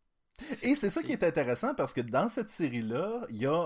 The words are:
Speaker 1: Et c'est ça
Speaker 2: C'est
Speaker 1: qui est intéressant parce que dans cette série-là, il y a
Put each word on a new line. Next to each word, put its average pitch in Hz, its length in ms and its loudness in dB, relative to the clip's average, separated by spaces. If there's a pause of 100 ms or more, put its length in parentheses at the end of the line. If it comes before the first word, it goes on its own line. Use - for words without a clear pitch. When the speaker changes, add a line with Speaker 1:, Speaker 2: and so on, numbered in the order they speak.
(640)
Speaker 1:
Et 254 140 4
c'est 202 140 2
ça 330 100 -2
Speaker 2:
C'est 320 60 -4
Speaker 1:
qui 320 60 -2
est 214 120 0
intéressant 156 500 2
parce 135 180 -2
que - 80 -2
dans 123 280 2
cette 226 220 -4
série-là, 143 760 -2
il 113 100 -8
y 123 80 0
a 151 200 4